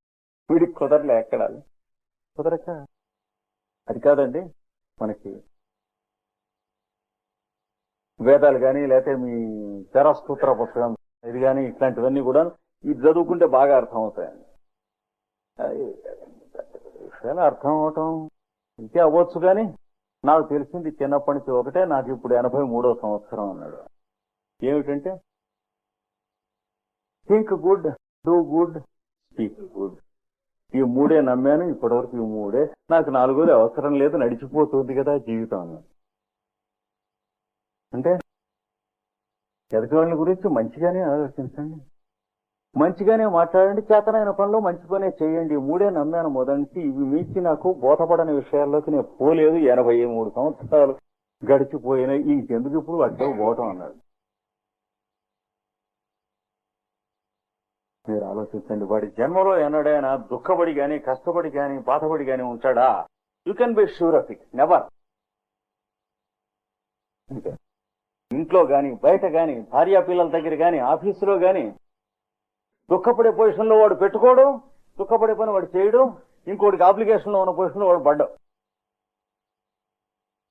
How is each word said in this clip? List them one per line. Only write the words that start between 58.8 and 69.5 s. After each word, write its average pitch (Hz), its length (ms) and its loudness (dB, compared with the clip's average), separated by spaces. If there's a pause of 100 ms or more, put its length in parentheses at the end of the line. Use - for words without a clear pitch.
వాడి 104 220 -4
జన్మలో 185 520 -2
ఎన్నడైనా 147 580 -2
దుఃఖపడి 165 560 -2
గాని, 143 260 -4
కష్టపడి 160 500 -6
గాని, 139 320 -6
బాధపడి 151 440 -2
గాని 131 180 -4
ఉంటాడా? 120 640 0 (420)
You 202 120 -2
can 240 140 0
be 208 120 2
sure 165 300 0
of - 140 -2
it, 104 80 -16 (180)
never. 156 240 4 (2500)
అంతే. 135 200 -12 (840)
ఇంట్లో 160 340 2
గాని, 139 280 0
బయట 180 300 2
గాని, 156 360 -2